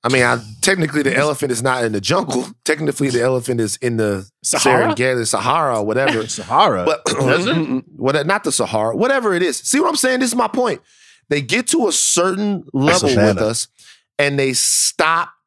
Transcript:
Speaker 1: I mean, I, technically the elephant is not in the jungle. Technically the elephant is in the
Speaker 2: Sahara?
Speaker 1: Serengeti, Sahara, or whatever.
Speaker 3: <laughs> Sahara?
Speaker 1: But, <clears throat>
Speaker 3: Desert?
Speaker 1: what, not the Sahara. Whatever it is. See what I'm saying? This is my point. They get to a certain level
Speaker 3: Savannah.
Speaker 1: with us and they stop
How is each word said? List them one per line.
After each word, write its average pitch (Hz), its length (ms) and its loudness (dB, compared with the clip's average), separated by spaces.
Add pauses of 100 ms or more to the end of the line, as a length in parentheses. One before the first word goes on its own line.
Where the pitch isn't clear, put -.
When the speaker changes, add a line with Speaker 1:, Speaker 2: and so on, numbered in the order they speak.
Speaker 1:
I 120 40 0
mean, 127 140 4
I, 120 160 4 (220)
technically 165 420 0
the 131 140 0
elephant 143 360 0
is 113 100 -4
not 127 220 0
in 113 80 -2
the 104 80 -2
jungle. 127 460 -2 (180)
Technically 151 460 0
the 123 120 0
elephant 123 380 0
is 107 180 -2
in 120 180 -2
the 101 320 -2 (140)
Speaker 2:
Sahara? 127 520 2
Speaker 1:
Serengeti, 127 320 0
Sahara, 127 540 0
or 104 60 -2
whatever. 113 400 0
Speaker 3:
<laughs> - 20 -12
Sahara? 113 560 2
Speaker 1:
But, 156 200 -2
<clears throat> - 160 -2
Speaker 3:
Desert? 139 640 0 (120)
Speaker 1:
what, 143 300 0
not 196 180 0
the 147 80 -2
Sahara. 110 440 0
Whatever 233 380 0
it 175 80 0
is. 165 160 -2
See - 220 -2
what 349 80 2
I'm 311 80 -2
saying? 254 240 0
This 254 100 0
is 233 60 -4
my 233 120 0
point. 240 320 -2 (480)
They 147 140 0
get 240 260 -2
to 254 200 2
a 165 40 0
certain 190 800 0
level 151 360 2
Speaker 3:
Savannah. 107 260 4
Speaker 1:
with 92 80 -4
us 110 260 -2 (500)
and 143 200 2
they 135 140 2
stop 160 800 0 (160)